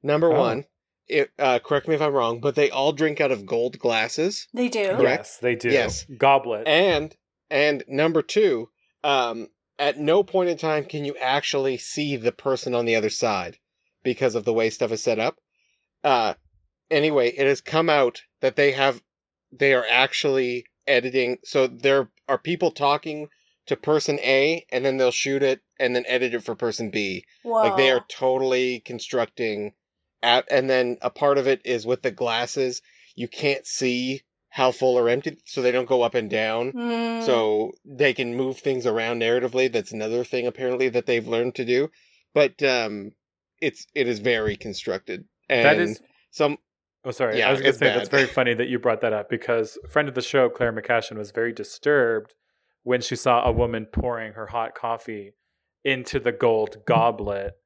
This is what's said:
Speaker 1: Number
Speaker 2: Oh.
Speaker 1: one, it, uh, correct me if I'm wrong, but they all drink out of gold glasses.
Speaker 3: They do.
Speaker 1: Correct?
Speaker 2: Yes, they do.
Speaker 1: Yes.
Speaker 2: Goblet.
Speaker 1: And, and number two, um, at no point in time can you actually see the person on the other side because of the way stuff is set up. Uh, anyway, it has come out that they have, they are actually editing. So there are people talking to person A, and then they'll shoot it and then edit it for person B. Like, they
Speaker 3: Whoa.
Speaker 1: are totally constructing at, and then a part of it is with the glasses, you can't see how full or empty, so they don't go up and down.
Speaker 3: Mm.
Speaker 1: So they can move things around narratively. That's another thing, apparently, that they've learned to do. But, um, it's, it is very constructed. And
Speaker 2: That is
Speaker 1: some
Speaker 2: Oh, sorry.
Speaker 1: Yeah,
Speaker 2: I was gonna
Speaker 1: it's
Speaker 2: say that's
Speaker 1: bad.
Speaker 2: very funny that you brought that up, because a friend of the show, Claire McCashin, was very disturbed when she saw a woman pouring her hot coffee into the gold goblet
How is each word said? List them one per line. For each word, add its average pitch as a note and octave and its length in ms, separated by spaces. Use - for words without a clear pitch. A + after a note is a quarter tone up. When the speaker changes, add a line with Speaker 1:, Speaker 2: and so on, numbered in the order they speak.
Speaker 1:
Number D#3 320
Speaker 2:
Oh. D3 60
Speaker 1:
one, B2 260
it, C#3+ 300
uh, B2+ 220
correct C#3+ 280
me D#3+ 80
if D3 60
I'm D3+ 120
wrong, A#2 260
but C3+ 160
they D3 140
all C#3 240
drink D3+ 260
out C#3 120
of G#2 140
gold A#2 340
glasses. A#2+ 720
Speaker 3:
They B3 160
do. A3 260
Speaker 1:
Correct? B3 60
Speaker 2:
Yes, - 140
they A#2+ 160
do. A#2+ 140
Speaker 1:
Yes. B2 360
Speaker 2:
Goblet. A#2+ 500
Speaker 1:
And, D#3 480
and D3 380
number D3+ 340
two, D3 480
um, A#2+ 460
at C#3+ 200
no D#3 260
point F3+ 260
in E3+ 80
time D#3 280
can D3 200
you C#3+ 120
actually C3+ 600
see D3 380
the A#2 160
person C3 440
on A#2+ 100
the A2+ 100
other G#2+ 140
side F#2+ 480
because B2 320
of G#2+ 100
the A#2 80
way A2+ 160
stuff A2+ 220
is A2+ 120
set A2+ 160
up. A#2+ 180
Uh, A#2 300
anyway, D3 460
it C#3 120
has C#3 140
come E3 280
out C#3 320
that C3 140
they C#3+ 160
have, C3+ 300
they C#3 220
are B2 160
actually B2+ 760
editing. B2+ 560
So C3 240
there B2+ 420
are C3+ 100
people E3 340
talking D3 560
to C#3 80
person D3+ 440
A, C3+ 520
and B2+ 140
then C3+ 120
they'll B2+ 140
shoot C#3 320
it C3 180
and B2 160
then B2 120
edit B2 260
it A#2 100
for A2+ 120
person A2+ 340
B. G2 360
Like, A3 340
they C3+ 120
Speaker 3:
Whoa. B2+ 80
Speaker 1:
are - 120
totally B2+ 680
constructing A2 960
at, A#2+ 260
and C3 200
then B2 320
a A#2+ 80
part C#3+ 280
of C3 100
it C3+ 180
is A2+ 200
with B2 160
the B2+ 100
glasses, A#2+ 720
you A#2+ 120
can't C#3 400
see B2+ 560
how C3 200
full B2+ 260
or A#2+ 120
empty, C#3 360
so - 160
they B2 100
don't B2+ 160
go B2+ 140
up A#2 140
and A2 140
down. A2 420
Speaker 3:
Mm. A#3 540
Speaker 1:
So A2 480
they C#3 280
can A#2+ 220
move C3 220
things B2+ 300
around A#2 340
narratively. B2 500
That's A2 200
another A2+ 320
thing, B2 240
apparently, B2+ 420
that A#2 160
they've A#2 220
learned A#2+ 280
to B2+ 100
do. B2+ 240
But, D3 300
um, A2 480
it's, - 320
it C3 140
is A2+ 120
very G#2+ 380
constructed. F#2+ 680
And B2 160
Speaker 2:
That D#3 140
is - 220
Speaker 1:
some D3 260
Speaker 2:
Oh, B2+ 60
sorry. A#2 280
Speaker 1:
Yeah, G#2+ 80
Speaker 2:
I - 40
was C3+ 100
gonna C3+ 80
Speaker 1:
it's B2 100
Speaker 2:
say D3 60
that's B2 240
Speaker 1:
bad. C#3 80
Speaker 2:
very C3 100
funny B2 280
that B2 120
you B2 100
brought A2+ 240
that A2+ 120
up, G#2 160
because A#2 560
a - 20
friend D3 220
of B2 60
the B2+ 60
show, B2+ 280
Claire A#2+ 240
McCashin, A2 440
was G2+ 140
very A#2 220
disturbed A#2 800
when B2 160
she - 160
saw A#2+ 320
a A#2+ 40
woman A2+ 340
pouring A2+ 480
her G#2+ 140
hot A2+ 280
coffee A2+ 560
into C3 340
the A#2+ 140
gold A2 520
goblet G#2 680